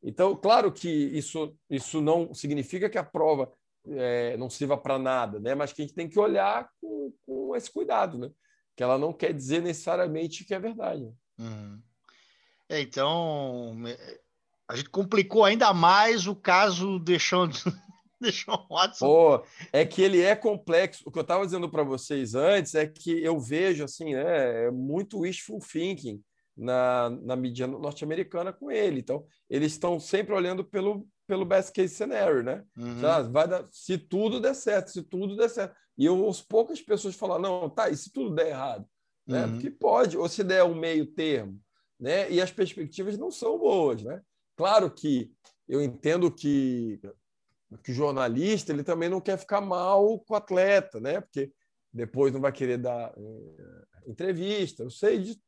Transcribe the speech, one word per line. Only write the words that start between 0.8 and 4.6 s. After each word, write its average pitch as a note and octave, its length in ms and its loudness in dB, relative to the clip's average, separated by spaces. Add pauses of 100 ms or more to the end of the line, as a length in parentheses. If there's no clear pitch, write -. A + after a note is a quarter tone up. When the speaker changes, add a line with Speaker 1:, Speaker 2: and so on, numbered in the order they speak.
Speaker 1:
isso, D3+ 640 -4 (140)
isso D3 320 -4
não E3 320 2
significa D3 560 -4
que G#3+ 80 -4
a E3+ 60 -2
prova, D3 460 0 (400)
é, A#2+ 460 -2
não B2 140 -6
sirva C#3 280 -2